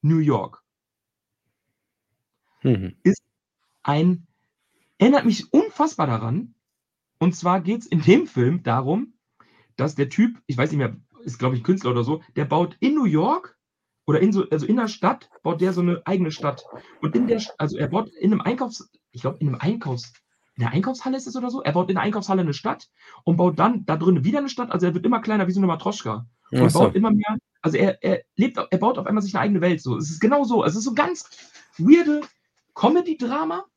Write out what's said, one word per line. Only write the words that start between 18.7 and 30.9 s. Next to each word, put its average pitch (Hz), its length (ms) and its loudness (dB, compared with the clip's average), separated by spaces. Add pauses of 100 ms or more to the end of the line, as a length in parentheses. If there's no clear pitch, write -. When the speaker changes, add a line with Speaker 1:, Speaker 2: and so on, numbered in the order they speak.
Speaker 1:
ich 123 100 -16
glaub, - 200 -6
in 151 80 0
einem 123 100 -4
Einkaufs-, 143 540 -4 (420)
in 127 80 -4
der 113 80 -2
Einkaufshalle 254 460 -4
ist 254 100 -10
es 247 80 -12
oder 247 160 -6
so, 262 120 -8
er 147 100 -2
baut 180 160 0
in 190 60 0
der - 80 -2
Einkaufshalle 196 380 -2
eine 151 120 -2
Stadt - 360 -8 (340)
und 170 140 2
baut 170 220 2
dann 220 260 0
da 156 120 0
drinnen 160 260 2
wieder 262 160 0
eine 277 100 -4
Stadt. 240 220 -8
Also 175 160 0
er 170 80 -2
wird 180 100 -4
immer 226 160 0
kleiner, 208 260 -2
wie 185 40 -2
so 190 80 -2
eine 190 80 2
Matroschka. 156 600 -4 (240)
Und 127 100 2
Speaker 2:
Ach 123 80 6
so. 165 100 2
Speaker 1:
baut 196 160 6
immer 214 160 4
mehr, 208 260 2 (240)
also 160 160 0
er, - 260 0
er 185 200 -2 (120)
lebt, - 220 0
er 185 200 -4
baut 240 200 2
auf 190 80 -8
einmal 214 160 0
sich 196 140 -6
eine - 80 0
eigene 202 180 2
Welt. 175 200 0
So. 120 160 -4
Es 151 120 -6
ist 160 100 -12
genau 277 260 4
so. 220 180 0
Es 165 120 0
ist 214 100 -6
so 254 80 -4